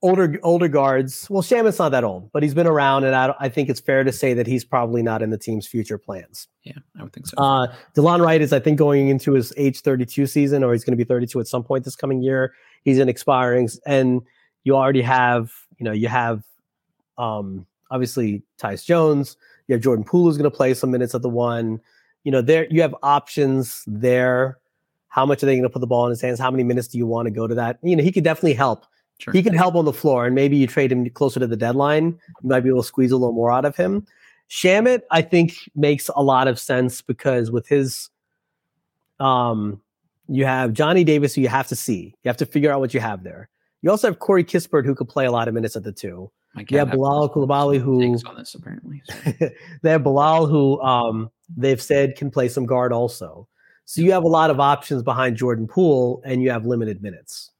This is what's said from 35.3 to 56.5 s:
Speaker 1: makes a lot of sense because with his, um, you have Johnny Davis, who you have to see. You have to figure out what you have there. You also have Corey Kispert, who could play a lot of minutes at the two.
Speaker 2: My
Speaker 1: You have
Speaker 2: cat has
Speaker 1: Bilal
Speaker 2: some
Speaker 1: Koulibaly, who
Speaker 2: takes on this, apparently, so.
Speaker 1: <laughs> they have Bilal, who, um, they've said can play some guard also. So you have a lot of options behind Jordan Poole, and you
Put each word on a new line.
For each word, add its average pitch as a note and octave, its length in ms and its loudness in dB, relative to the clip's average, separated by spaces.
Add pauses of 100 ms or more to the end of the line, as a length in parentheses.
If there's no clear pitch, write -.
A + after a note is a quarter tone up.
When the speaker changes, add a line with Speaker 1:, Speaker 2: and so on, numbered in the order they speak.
Speaker 1:
makes D3 400 0
a C#3+ 80 2
lot C3+ 240 4
of B2 100 0
sense B2+ 440 -2
because B2 500 -2
with A#2 160 -4
his, C3+ 420 -2 (1120)
um, A#2+ 640 0 (460)
you C3+ 180 -2
have C3 280 0
Johnny D#3+ 300 2
Davis, D3 320 2
who C#3 60 0
you B2+ 80 2
have C3 180 -2
to - 80 -6
see. G2 480 -6
You B2 60 -2
have A#2+ 80 -4
to D3 80 -2
figure D3 260 0
out C#3 80 0
what C3 140 -4
you C3+ 60 0
have G#2+ 240 -8
there. F2+ 260 -18 (320)
You D#3+ 100 0
also G#3+ 160 0
have F#3+ 120 -2
Corey F#3+ 240 2
Kispert, E3 420 -2
who C3+ 100 -2
could B2+ 140 -8
play C#3 160 -2
a B2 60 0
lot A#2 160 -2
of A2+ 60 -4
minutes A2+ 220 -4
at G#2 80 -10
the G#2 80 -12
two. F#2 400 -14 (240)
Speaker 2:
My G#2 140 -16
Speaker 1:
You C3+ 100 0
have C#3+ 80 0
Speaker 2:
cat - 60 -4
has C3+ 60 0
Speaker 1:
Bilal C#3+ 340 0
Speaker 2:
some D3 100 0
Speaker 1:
Koulibaly, C#3+ 360 0
who B2+ 220 0
Speaker 2:
takes A#2+ 220 0
on - 120 -18
this, - 200 -18
apparently, - 500 -18
so. - 260 -8 (320)
Speaker 1:
<laughs> E3+ 200 -20
they D#3+ 80 4
have D#3+ 120 2
Bilal, D3 440 2
who, C#3 340 2
um, A#2 480 0 (260)
they've C3 260 0
said C#3 340 0
can C#3+ 160 -8
play B2+ 160 0
some B2 180 -4
guard B2 260 0
also. A#2 560 -6 (380)
So - 160 -6
you F3 100 4
have F#3 120 2
a E3 40 2
lot D#3+ 220 4
of C#3 100 0
options C#3 440 0
behind B2 340 -2
Jordan A2+ 300 -4
Poole, B2+ 580 2
and B2+ 160 -2
you B2+ 100 2